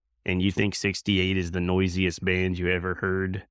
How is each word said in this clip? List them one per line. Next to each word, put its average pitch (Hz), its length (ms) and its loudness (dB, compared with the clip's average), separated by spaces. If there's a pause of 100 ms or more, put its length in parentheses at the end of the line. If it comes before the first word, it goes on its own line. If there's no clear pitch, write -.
(260)
and 90 160 2
you 95 100 4
think 104 240 0
sixty-eight 95 600 0
is 87 160 -2
the 90 80 -2
noisiest 92 640 0
band 92 360 0
you 87 80 -2
ever 90 280 -2
heard 95 560 -4